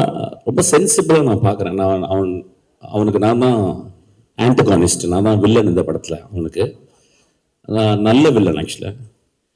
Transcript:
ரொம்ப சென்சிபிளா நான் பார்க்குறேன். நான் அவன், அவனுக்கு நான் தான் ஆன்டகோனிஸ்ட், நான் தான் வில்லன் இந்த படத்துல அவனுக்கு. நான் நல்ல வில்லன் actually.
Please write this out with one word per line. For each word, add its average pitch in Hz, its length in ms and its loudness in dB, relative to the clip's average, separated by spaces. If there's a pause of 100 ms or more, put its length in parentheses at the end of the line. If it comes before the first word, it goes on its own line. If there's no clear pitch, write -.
(440)
ரொம்ப 127 280 0
சென்சிபிளா 165 520 2
நான் 110 160 0
பார்க்குறேன். 98 340 0
நான் 95 300 -2
அவன், 92 420 -2 (340)
அவனுக்கு 104 400 -2
நான் 113 200 2
தான் 113 540 -2 (440)
ஆன்டகோனிஸ்ட், 101 720 2
நான் 92 160 0
தான் 107 160 2
வில்லன் 107 260 4
இந்த 87 160 0
படத்துல 80 380 -8 (120)
அவனுக்கு. 85 580 -6 (720)
நான் 104 400 -2
நல்ல 127 280 4
வில்லன் 101 240 2
actually. 78 420 -8 (600)